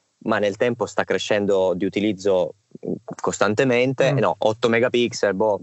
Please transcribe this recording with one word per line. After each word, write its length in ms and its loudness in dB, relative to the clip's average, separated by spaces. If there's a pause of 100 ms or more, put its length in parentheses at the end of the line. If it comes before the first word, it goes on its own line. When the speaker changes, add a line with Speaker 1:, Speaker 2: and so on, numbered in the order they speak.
(260)
Speaker 1:
ma 140 0
nel 180 0
tempo 280 -2
sta 180 -4
crescendo 720 0
di 100 -4
utilizzo 680 0 (680)
costantemente. 920 2
Speaker 2:
Mm. 40 0
Speaker 1:
No, 200 2
otto 320 0
megapixel, 640 2
boh, 300 0